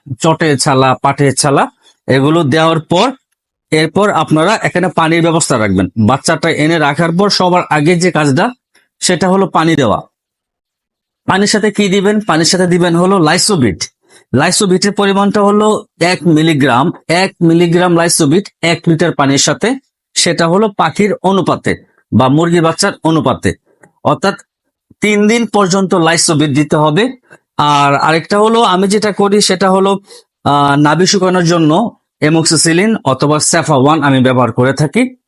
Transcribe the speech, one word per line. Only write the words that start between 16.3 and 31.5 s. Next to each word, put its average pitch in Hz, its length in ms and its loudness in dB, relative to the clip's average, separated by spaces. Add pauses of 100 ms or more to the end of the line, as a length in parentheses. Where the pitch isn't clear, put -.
এক 180 240 -2 (100)
মিলিগ্রাম 170 540 2
লাইসোবিট 170 500 0 (160)
এক 165 260 -2
লিটার 165 240 0
পানির 139 260 0
সাথে, 196 380 -2 (400)
সেটা 170 320 -2
হলো 202 300 0
পাখির 180 360 0 (100)
অনুপাতে 151 520 -2 (380)
বা 123 140 2
মুরগি 170 320 2
বাচ্চার 165 340 -2 (100)
অনুপাতে, 135 500 -2 (500)
অর্থাৎ 151 320 -2 (680)
তিন 208 260 0
দিন 233 180 0
পর্যন্ত 196 500 0
লাইসোবিট 160 540 0
দিতে 147 260 0
হবে। 156 280 0 (540)
আর 143 380 2
আরেকটা 160 440 0
হলো 226 220 2
আমি 190 260 0
যেটা 208 240 -2
করি 202 300 0
সেটা 190 300 0
হলো, 196 280 0 (440)
আহ, 143 320 2
নাভি 151 300 2
শুকানোর 180 400 0
জন্য 165 260 2 (560)